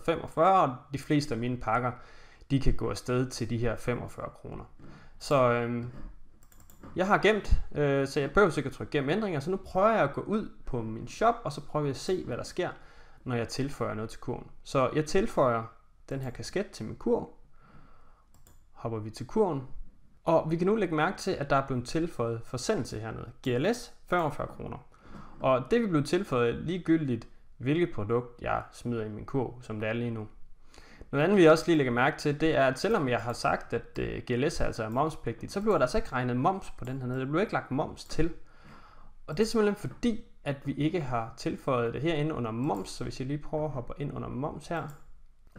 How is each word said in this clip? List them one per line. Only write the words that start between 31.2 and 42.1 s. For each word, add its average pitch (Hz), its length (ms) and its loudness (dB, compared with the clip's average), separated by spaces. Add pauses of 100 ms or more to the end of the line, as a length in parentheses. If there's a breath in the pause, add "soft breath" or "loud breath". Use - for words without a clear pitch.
andet, 202 140 6
vi 175 80 10
også 160 220 10
lige 170 100 6
lægger 127 160 2
mærke 131 240 2
til, 143 240 -2
det 156 140 4
er, 135 120 6
at - 120 0
selvom 190 300 2
jeg 120 100 2
har 117 140 -4
sagt, - 400 0
at, - 260 -4
øh, 113 220 -4
G 120 100 -6
L 127 200 2
S - 100 -2
altså 107 220 0
er 107 60 -4
momspligtigt, 127 600 -2
så 196 100 -4
bliver 208 160 4
der 143 40 2
altså 127 160 2
ikke - 140 0
regnet 123 260 0
moms 190 400 0
på - 80 -10
den 131 160 -6
her 127 60 -6
nede. 127 120 -4
Der 131 60 -2
bliver 151 160 0
ikke 214 120 -2
lagt 135 180 -4
moms 151 340 -4
til. - 280 2 (920 loud breath)
Og 151 100 -4
det 214 60 4
er 220 40 4
simpelthen 208 280 2
fordi, - 480 -2 (200)
at 139 240 -4
vi 139 60 -2
ikke 156 280 0
har 120 360 -4
tilføjet 120 560 0
det 120 80 -6
herinde 156 340 0